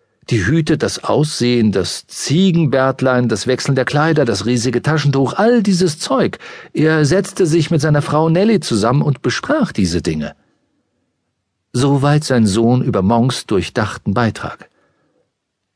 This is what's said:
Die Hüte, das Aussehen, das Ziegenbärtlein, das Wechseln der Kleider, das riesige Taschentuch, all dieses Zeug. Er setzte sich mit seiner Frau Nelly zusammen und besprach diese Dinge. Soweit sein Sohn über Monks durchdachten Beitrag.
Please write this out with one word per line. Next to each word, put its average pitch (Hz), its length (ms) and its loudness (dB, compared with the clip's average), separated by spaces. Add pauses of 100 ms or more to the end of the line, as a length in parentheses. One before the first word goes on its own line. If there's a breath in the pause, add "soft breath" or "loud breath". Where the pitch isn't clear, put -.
(320)
Die 110 120 0
Hüte, 156 320 0
das 107 280 -4
Aussehen, 120 680 2
das 92 360 -4
Ziegenbärtlein, 135 1200 0
das 107 160 -4
Wechseln 127 300 -2
der 127 100 0
Kleider, 151 400 0
das 104 220 -4
riesige 120 340 -2
Taschentuch, 143 520 0
all 233 280 2
dieses 185 380 0
Zeug. 208 400 -2 (340 loud breath)
Er 156 320 2
setzte 190 400 0
sich 160 240 2
mit 165 100 0
seiner 147 220 2
Frau 156 280 0
Nelly 196 300 2
zusammen 120 440 0
und 143 180 -2
besprach 247 500 -2
diese 87 300 -2
Dinge. 78 340 -6 (1400)
Soweit 143 500 2
sein 120 240 2
Sohn 117 340 2
über 104 220 2
Monks 117 420 0
durchdachten 101 720 -2
Beitrag. - 520 -4 (1080)